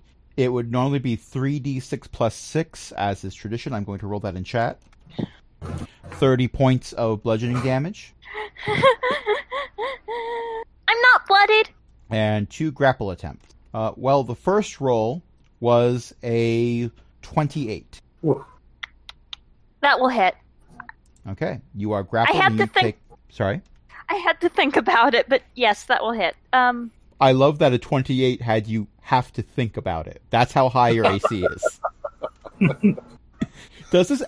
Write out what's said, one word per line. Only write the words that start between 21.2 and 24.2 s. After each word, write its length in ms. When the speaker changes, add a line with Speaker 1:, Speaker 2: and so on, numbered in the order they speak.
Speaker 1:
Okay, 320
you 200
are 100
grappled 340
Speaker 2:
I 40
had 100
Speaker 1:
and 80
Speaker 2:
to 60
Speaker 1:
you 20
Speaker 2:
think 180
Speaker 1:
take... 140
Sorry? 320
Speaker 2:
I 60
had 260